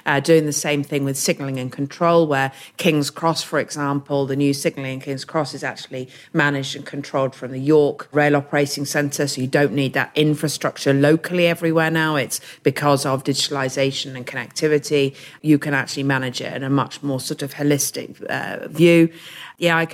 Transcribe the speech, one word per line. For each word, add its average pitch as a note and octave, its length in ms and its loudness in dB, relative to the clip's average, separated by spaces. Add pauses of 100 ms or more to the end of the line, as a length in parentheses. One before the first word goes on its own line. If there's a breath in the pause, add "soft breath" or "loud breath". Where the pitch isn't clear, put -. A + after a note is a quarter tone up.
Uh, C#3+ 160 2
doing D#3+ 240 6
the D3 80 -2
same D3 300 -2
thing C#3 240 -2
with C3+ 100 -2
signalling C3+ 420 -2
and B2+ 140 -6
control, E3+ 540 2
where C3+ 260 0 (240 loud breath)
King's D3+ 320 2
Cross, D#3+ 360 -2
for - 140 -2
example, C#3 680 -2
the C3+ 100 -2
new C#3+ 160 2
signalling C#3 400 -4
in C3 80 -8
King's C3+ 240 -8
Cross C#3+ 300 -4
is C#3 100 -10
actually C3 460 -10 (240 loud breath)
managed C#3+ 420 0
and C#3 80 -12
controlled C3+ 500 -4
from B2+ 160 -12
the C3 80 -8
York C#3+ 540 4
Rail D3 240 4
Operating C#3+ 480 0
Centre. D3 420 -2
So C#3 140 -6
you B2+ 60 -2
don't C#3+ 260 2
need C3+ 220 -2
that C3+ 200 -2
infrastructure D3+ 800 0
locally D#3+ 540 4
everywhere E3 440 2
now. D#3+ 260 0
It's - 260 -4 (200 loud breath)
because C#3+ 440 2
of C3+ 180 -2
digitalisation C3+ 920 -2
and B2 100 -12
connectivity, C#3 920 0 (240 loud breath)
you D3+ 180 6
can D3 140 -2
actually C#3 300 -2
manage C3 400 -2
it G#2+ 100 -8
in B2+ 100 -6
a C3+ 60 -6
much C#3 340 0
more C3+ 180 -2
sort D3+ 200 -8
of C#3 140 -8
holistic, - 680 -2 (120)
uh, - 340 -8
view. E3 400 6 (500 loud breath)
Yeah, E3+ 180 2
I, E3 180 0